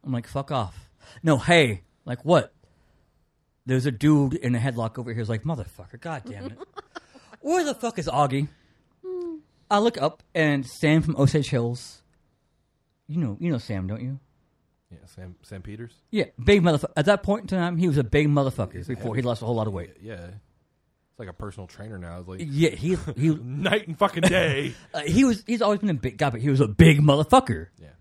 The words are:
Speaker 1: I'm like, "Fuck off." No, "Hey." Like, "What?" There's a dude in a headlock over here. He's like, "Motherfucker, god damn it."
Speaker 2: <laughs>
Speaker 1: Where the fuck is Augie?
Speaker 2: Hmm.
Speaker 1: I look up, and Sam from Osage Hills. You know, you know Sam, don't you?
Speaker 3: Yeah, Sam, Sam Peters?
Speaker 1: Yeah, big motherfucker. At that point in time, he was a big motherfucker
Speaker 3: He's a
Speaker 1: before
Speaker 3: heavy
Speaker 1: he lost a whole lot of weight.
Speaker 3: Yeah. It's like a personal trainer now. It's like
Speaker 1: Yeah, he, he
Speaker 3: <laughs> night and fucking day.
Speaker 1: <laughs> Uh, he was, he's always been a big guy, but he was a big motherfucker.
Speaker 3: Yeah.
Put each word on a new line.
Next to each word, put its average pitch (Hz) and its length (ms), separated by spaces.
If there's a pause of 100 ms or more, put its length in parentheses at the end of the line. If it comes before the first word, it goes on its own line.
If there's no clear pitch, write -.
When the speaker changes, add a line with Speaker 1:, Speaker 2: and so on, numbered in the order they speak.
Speaker 1:
I'm 139 60
like, 120 160
"Fuck 139 240
off." 113 400 (320)
No, 156 160
"Hey." 135 440 (220)
Like, - 200
"What?" 160 280 (1120)
There's 127 220
a 139 60
dude 143 420
in 123 220
a - 20
headlock 117 400
over 120 140
here. 117 80
He's 110 80
like, 113 160
"Motherfucker, 117 560
god 156 280
damn - 180
it." - 120 (400)
Speaker 2:
<laughs> - 420
Speaker 1:
Where 339 240
the 285 120
fuck 226 240
is 151 80
Augie? 139 400 (580)
Speaker 2:
Hmm. 349 300 (340)
Speaker 1:
I 208 80
look 226 240
up, - 220 (100)
and 147 320
Sam 156 360
from 156 140
Osage 143 320
Hills. 120 540 (1040)
You 151 140
know, 107 180
you 170 140
know 123 60
Sam, 95 280
don't 110 160
you? 135 160 (720)
Speaker 3:
Yeah, 85 160
Sam, 92 360
Sam 95 200
Peters? 113 320 (160)
Speaker 1:
Yeah, 214 140 (180)
big 196 200
motherfucker. 160 340
At 147 100
that 202 160
point 208 200
in 190 40 (120)
time, 175 180
he 175 120
was 143 100
a 135 60
big 147 240
motherfucker 139 460
Speaker 3:
He's 87 140
a 127 60
Speaker 1:
before 110 200
Speaker 3:
heavy 127 80
Speaker 1:
he 120 60
lost 117 140
a - 20
whole 117 120
lot 110 100
of 104 60
weight. 87 300
Speaker 3:
Yeah. 110 120 (120)
It's - 920
like 107 100
a 90 40
personal 95 340
trainer 104 320
now. 87 220
It's 87 80
like 95 160
Speaker 1:
Yeah, 151 260
he, 175 260 (200)
he 151 120
Speaker 3:
<laughs> 151 140
night 160 460
and 160 100
fucking 190 240
day. 156 600
Speaker 1:
<laughs> - 120
Uh, 160 80
he 170 220
was, 233 220
he's 226 160
always 208 180
been 208 100
a 160 40
big - 240
guy, 143 120
but 113 100
he 131 100
was 135 100
a 113 80
big 151 320
motherfucker. 147 680 (120)
Speaker 3:
Yeah. 80 80 (120)